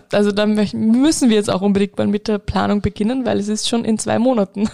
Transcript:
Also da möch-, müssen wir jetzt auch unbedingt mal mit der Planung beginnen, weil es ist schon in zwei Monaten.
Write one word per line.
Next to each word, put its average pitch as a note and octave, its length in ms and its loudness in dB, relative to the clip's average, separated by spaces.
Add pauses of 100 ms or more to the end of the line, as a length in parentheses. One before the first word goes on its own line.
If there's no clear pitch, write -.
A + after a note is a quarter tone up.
(120)
Also G#3 180 2
da G#3 140 0
möch-, G#3+ 320 0
müssen A#3+ 540 2
wir A3 60 4
jetzt G#3 140 0
auch F#3 120 -2
unbedingt G3 360 0
mal G#3+ 80 0
mit G#3 220 -2
der G#3 100 0
Planung G3+ 440 -2
beginnen, A3 420 -2
weil G3+ 160 -2
es G3+ 80 -6
ist G#3+ 200 -4
schon A#3 160 -2
in A3 140 0
zwei G#3+ 200 -2
Monaten. A3 560 0